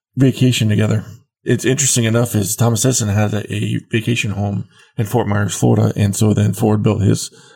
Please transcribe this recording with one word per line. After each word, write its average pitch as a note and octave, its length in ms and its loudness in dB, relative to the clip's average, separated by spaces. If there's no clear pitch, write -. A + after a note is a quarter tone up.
vacation B2+ 540 2
together. G#2+ 340 0
It's - 200 -2
interesting C3 400 0
enough A#2 300 0
is G2+ 200 -2
Thomas A#2 300 2
Edison B2 240 0
had G#2 240 0
a, G#2 200 -6
a A2 260 -4
vacation A2+ 400 -2
home G2+ 360 -4
in A#2 80 -2
Fort G#2+ 220 -2
Myers, G#2 300 -2
Florida. A2 400 2
And G2+ 180 0
so G#2+ 180 2
then G#2 200 2
Ford G#2+ 280 0
built G#2 200 0
his A2 280 0